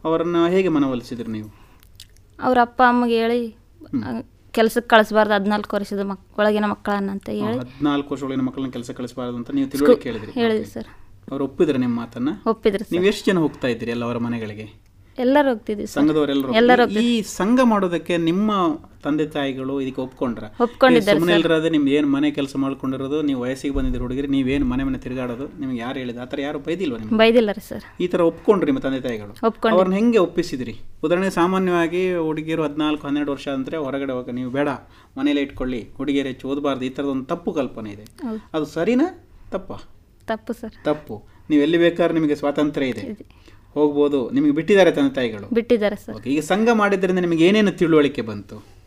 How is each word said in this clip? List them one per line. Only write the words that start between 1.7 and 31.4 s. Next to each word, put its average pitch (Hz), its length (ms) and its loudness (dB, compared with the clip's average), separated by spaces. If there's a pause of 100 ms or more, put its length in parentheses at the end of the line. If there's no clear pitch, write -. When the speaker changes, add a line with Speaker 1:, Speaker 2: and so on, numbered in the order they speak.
Speaker 2:
ಅವ್ರ 254 200 2
ಅಪ್ಪ 240 280 2
ಅಮ್ಮಗೆ 240 320 2
ಹೇಳಿ, 233 280 0
Speaker 1:
ಹ್ಮ್. - 560 -10
Speaker 2:
ಆ, 226 160 -6 (300)
ಕೆಲ್ಸಕ್ಕೆ 226 380 2
ಕಳಿಸ್ಬಾರ್ದು 214 460 6
ಹದಿನಾಲ್ಕು 208 420 0
ವರ್ಷದ 202 260 -4
ಮಕ್-, 196 360 -8
ಒಳಗಿನ 208 260 2
ಮಕ್ಕಳನ್ನ 202 460 -2
ಅಂತ 196 180 -8
Speaker 1:
ಹಾ, 208 180 -4
Speaker 2:
ಹೇಳಿ. 226 120 -2
Speaker 1:
ಹದಿನಾಲ್ಕು 143 560 -4
ವರ್ಷ 135 80 -8
ಒಳಗಿನ 135 180 -4
ಮಕ್ಕಳನ್ನ 131 300 -4
ಕೆಲಸಕ್ಕೆ 120 280 -10
ಕಳಿಸ್ಬಾರ್ದು 123 380 -8
ಅಂತ 117 140 -10
ನೀವು 139 160 0
Speaker 2:
ಸ್ಕೂ-, 135 120 -6
Speaker 1:
ತಿಳುವಳಿಕೆ 139 300 6
ಹೇಳಿದ್ರಿ. - 240 -8
Speaker 2:
ಹೇಳಿದ್ವಿ 226 280 0
Speaker 1:
ಓಕೆ. 214 100 -10
Speaker 2:
ಸರ್. 226 160 -12 (440)
Speaker 1:
ಅವ್ರು 139 140 -2
ಒಪ್ಪಿದ್ರ 143 320 2
ನಿಮ್ಮ 120 200 0
ಮಾತನ್ನ? 120 320 -4 (180)
Speaker 2:
ಒಪ್ಪಿದ್ರು 214 380 0
ಸರ್. - 80 -8
Speaker 1:
ನೀವು 175 120 2
ಎಷ್ಟು 208 280 2
ಜನ 180 60 4
ಹೋಗ್ತಾ 143 300 0
ಇದ್ದೀರಿ 117 220 -2
ಎಲ್ಲ 120 140 -4
ಅವರ 120 140 -4
ಮನೆಗಳಿಗೆ? 110 680 -8 (320)
Speaker 2:
ಎಲ್ಲರೂ 269 300 4
ಹೋಗ್ತಿದ್ವಿ 214 380 -4
ಸರ್. - 80 -14
Speaker 1:
ಸಂಘದವರೆಲ್ಲರೂ? 285 580 2
Speaker 2:
ಎಲ್ಲರೂ 240 300 6
Speaker 1:
ಈ, - 20 6
Speaker 2:
ಹೋಗ್ತಿದ್ವಿ. 226 260 0
Speaker 1:
ಈ 226 120 0
ಸಂಘ 233 380 0
ಮಾಡೋದಕ್ಕೆ 185 560 2
ನಿಮ್ಮ 180 360 0 (500)
ತಂದೆ 151 240 0
ತಾಯಿಗಳು 139 540 -4
ಇದಕ್ಕೆ 131 200 -6
ಒಪ್ಕೊಂಡ್ರ? 120 440 -6 (160)
Speaker 2:
ಒಪ್ಕೊಂಡಿದ್ದಾರೆ 233 560 4
Speaker 1:
ಏ, 156 40 0
ಸುಮ್ಮನೆ 170 160 2
Speaker 2:
ಸರ್. 170 40 4
Speaker 1:
ಇಲ್ರಾದ್ರೆ 160 300 2
ನಿಮ್ದು 147 200 2
ಏನ್ 143 220 2
ಮನೆ 143 180 2
ಕೆಲಸ 139 260 -6
ಮಾಡ್ಕೊಂಡಿರೋದು, 135 680 -4
ನೀವು 139 180 -2
ವಯಸ್ಸಿಗೆ 135 340 -4
ಬಂದಿದ್ದೀರಿ 127 280 -2
ಹುಡುಗಿರಿ, 131 260 -4
ನೀವೇನ್ 135 420 0
ಮನೆ 135 140 -2
ಮನೆ 131 140 -4
ತಿರುಗಾಡೋದು, 127 600 -8
ನಿಮ್ಗೆ 131 160 -6
ಯಾರು 131 220 -6
ಹೇಳಿದ? 123 200 -8
ಆ 123 60 -10
ಥರ 143 160 -8
ಯಾರು 147 180 -6
ಬೈದಿಲ್ವಾ 156 400 -4
ನಿಮ್ಗೆ? 110 180 -2
Speaker 2:
ಬೈದಿಲ್ಲ 226 360 4
ರೀ - 160 -10
ಸರ್. - 140 -12 (180)
Speaker 1:
ಈ 180 60 0
ಥರ 180 140 -2
ಒಪ್ಕೊಂಡ್ರಿ 165 460 2
ನಿಮ್ಮ 135 140 0
ತಂದೆ 135 200 -4
ತಾಯಿಗಳು? 110 300 -8
Speaker 2:
ಒಪ್ಕೊಂಡ್ರು. 220 480 0
Speaker 1:
ಅವ್ರನ್ನ 185 160 2
ಹೆಂಗೆ 226 240 2
ಒಪ್ಪಿಸಿದ್ರಿ? 147 580 -2 (260)
ಉದಾಹರಣೆ, 175 280 0
ಸಾಮಾನ್ಯವಾಗಿ 180 840 0